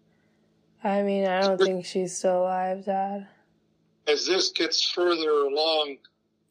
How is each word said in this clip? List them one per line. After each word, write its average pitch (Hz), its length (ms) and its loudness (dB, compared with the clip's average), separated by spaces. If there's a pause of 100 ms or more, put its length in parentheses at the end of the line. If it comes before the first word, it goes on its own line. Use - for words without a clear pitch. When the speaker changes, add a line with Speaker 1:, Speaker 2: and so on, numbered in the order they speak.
(840)
Speaker 1:
I 202 180 2
mean, 196 240 2
I 185 160 2
don't 190 160 2
think 185 280 2
she's 185 300 -4
still 180 240 2
alive, 185 440 -2
Dad. 196 440 -4 (800)
Speaker 2:
As 147 180 0
this - 240 0
gets 160 340 -2
further 170 460 0
along, 147 680 0 (520)